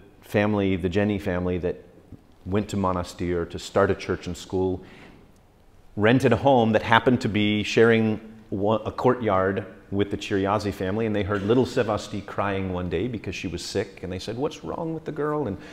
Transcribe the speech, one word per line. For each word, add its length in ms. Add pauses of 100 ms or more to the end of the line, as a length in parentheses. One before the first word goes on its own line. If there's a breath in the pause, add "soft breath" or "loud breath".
(200)
family, 560
the 120
Jenny 300
family 400
that 240 (600)
went 240
to 80
Monastir 760
to 80
start 320
a 40
church 320
and 100
school, 460 (1120 loud breath)
rented 360
a 40
home 360
that 100
happened 380
to 80
be 340
sharing 580 (300)
one, 340
a 80
courtyard 720 (280)
with 180
the 60
Chiriazi 580
family, 320
and 80
they 80
heard 200
little 220
Sevasti 640
crying 460
one 160
day 180
because 300
she 100
was 180
sick, 380
and 100
they 60
said, 180
"What's 280
wrong 280
with 120
the 80
girl?" 340
And 100 (160 loud breath)